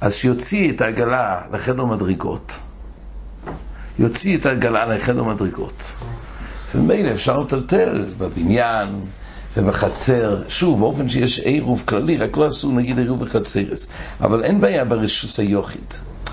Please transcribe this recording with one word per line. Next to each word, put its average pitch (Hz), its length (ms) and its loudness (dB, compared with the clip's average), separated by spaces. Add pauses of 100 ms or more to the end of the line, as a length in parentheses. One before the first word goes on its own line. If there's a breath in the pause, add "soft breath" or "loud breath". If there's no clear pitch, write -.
אז 107 140 0
שיוציא 135 580 2
את - 80 -4
העגלה 113 600 0 (120)
לחדר 127 320 -2
מדרגות. 101 760 -2 (1400 loud breath)
יוציא 135 400 2
את 151 80 0
העגלה 117 500 2
לחדר 123 260 0
מדרגות. 101 720 -4 (800 loud breath)
ומילא - 380 4
אפשר 127 260 0
לטלטל 135 640 2 (140)
בבניין 101 680 2 (680 loud breath)
ובחצר, 104 920 2
שוב, 165 300 2
באופן 131 300 2
שיש 123 320 2
עירוב 123 460 2
כללי, 143 300 2
רק 110 200 -2
לא 151 120 4
אסור, 143 240 0
נגיד, 123 260 2
עירוב 127 260 0
בחצרס. - 640 -2 (320 loud breath)
אבל 113 240 4
אין 196 160 4
בעיה 185 240 4
ברשוס 113 560 0
היוחיד. 101 540 0 (380 loud breath)